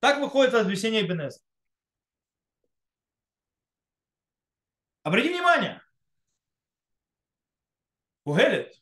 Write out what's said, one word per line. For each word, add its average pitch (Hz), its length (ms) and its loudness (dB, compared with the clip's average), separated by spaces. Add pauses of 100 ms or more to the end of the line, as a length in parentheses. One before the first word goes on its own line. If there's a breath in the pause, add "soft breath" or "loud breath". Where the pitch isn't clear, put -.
Так 285 180 2
выходит 262 360 2
от 214 100 2
объяснения 208 340 -2
Ибн 165 280 -4
Эзры. - 140 -14 (3500)
Обрати 220 260 0
внимание. 349 520 0 (2500)
Кугелет. 170 560 0